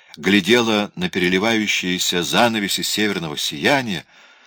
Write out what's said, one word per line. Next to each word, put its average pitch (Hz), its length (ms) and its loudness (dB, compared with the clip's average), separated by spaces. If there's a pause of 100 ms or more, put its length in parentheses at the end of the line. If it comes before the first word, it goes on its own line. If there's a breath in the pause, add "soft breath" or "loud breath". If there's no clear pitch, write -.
(180 loud breath)
глядела 104 800 2
на 87 120 -2
переливающиеся 92 1120 0
занавеси 104 600 0
северного 90 560 -2
сияния, 101 680 -2 (420 soft breath)